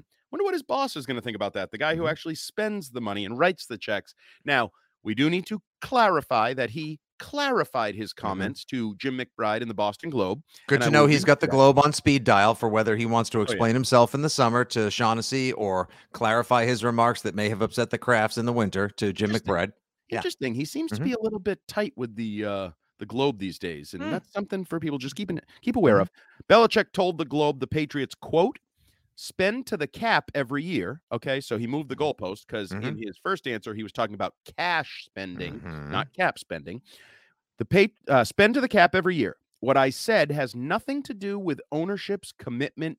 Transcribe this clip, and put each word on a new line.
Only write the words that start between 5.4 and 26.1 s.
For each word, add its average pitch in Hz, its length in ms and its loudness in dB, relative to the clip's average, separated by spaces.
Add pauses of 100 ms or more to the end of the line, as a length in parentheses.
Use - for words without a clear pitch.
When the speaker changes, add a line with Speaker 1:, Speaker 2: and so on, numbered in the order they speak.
Speaker 1:
to 214 140 -8 (200)
clarify 143 720 2
that 127 160 -2
he 151 300 -10 (200)
clarified 185 760 -2
his 104 180 -8
Speaker 2:
Mm-hmm. - 140 -8
Speaker 1:
comments 98 380 -6
to 113 300 -6
Jim 131 240 -6
McBride 113 420 -4
in 120 60 -6
the 113 60 -10
Boston 104 360 -4
Globe. 117 320 -2 (260)
Speaker 2:
Good 143 80 4
Speaker 1:
And 123 80 2
Speaker 2:
to - 40 2
Speaker 1:
I 147 40 4
Speaker 2:
know 151 100 8
Speaker 1:
will 147 80 8
Speaker 2:
he's 147 120 4
Speaker 1:
read - 60 2
Speaker 2:
got 143 120 6
the 160 80 0
Speaker 1:
that. 117 40 -2
Speaker 2:
Globe 135 280 8
on 147 140 6
speed 139 300 2
dial 107 320 6
for 117 140 -2
whether 110 260 2
he 117 100 0
wants 113 260 0
to 117 60 0
Speaker 1:
Oh, 110 40 4
yeah. 104 40 2
Speaker 2:
explain 113 280 2
himself 123 420 6
in 139 60 0
the 151 80 0
summer 123 360 2
to 110 240 0
Shaughnessy 120 640 0
or 92 360 -2 (240)
clarify 117 520 2
his 117 180 0
remarks 117 400 2
that 92 120 -4
may 104 140 0
have 101 120 -4
upset 113 280 -2
the 113 100 -4
Krafts 110 380 2
in 117 80 -2
the 120 80 -2
winter 101 360 0
to 101 240 -2
Jim 104 180 -2
Speaker 1:
Interesting. 107 220 -2
Speaker 2:
McBride. 92 200 0 (360)
Yeah. 117 100 -4
Speaker 1:
Interesting. 135 360 -6
He 139 100 -4
seems 320 260 -6
to 107 40 -4
Speaker 2:
Mm-hmm. 104 100 -6
Speaker 1:
be 254 80 -2
a 233 60 -6
little 214 200 -6
bit 190 280 -4
tight 208 280 -4
with 117 200 -8
the, 107 300 -6
uh, 98 240 -4 (300)
the 107 60 -12
Globe 120 340 -4
these 92 200 -8
days, 76 340 -10
and 90 100 -12
Speaker 2:
Hmm. - 80 -6
Speaker 1:
that's - 200 -8
something 196 340 -8
for 165 140 -8
people 151 180 -6
just 131 180 -10
keep 208 140 -8
in, 170 120 -6 (200)
keep - 140 -4
aware 156 200 6
Speaker 2:
Mm-hmm. 98 80 6
Speaker 1:
of. - 440 -10